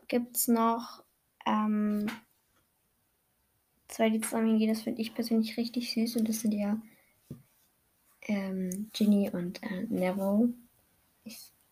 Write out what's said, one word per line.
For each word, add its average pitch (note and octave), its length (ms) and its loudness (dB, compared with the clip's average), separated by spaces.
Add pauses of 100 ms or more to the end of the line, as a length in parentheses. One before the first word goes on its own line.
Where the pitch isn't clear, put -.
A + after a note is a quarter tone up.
gibt's - 400 -2
noch, A#3 560 2 (420)
ähm, G#3+ 600 0 (1800)
zwei, A3+ 200 2
die A3 120 2
zusammen A3+ 260 0
hingehen. A3 260 4
Das A3 100 -2
find - 160 -4
ich A3+ 140 -6
persönlich A3+ 440 0
richtig A#3+ 360 -4
süß A3+ 220 0
und A3 140 2
das A3 100 -2
sind G#3+ 140 0
ja, G#3 280 -2 (1400)
ähm, F#3+ 720 -4
Ginny G#3 360 4
und, F3 340 -6
äh, F#3 260 -4
Neville. G3 640 2 (720)
Ich - 260 -16 (200)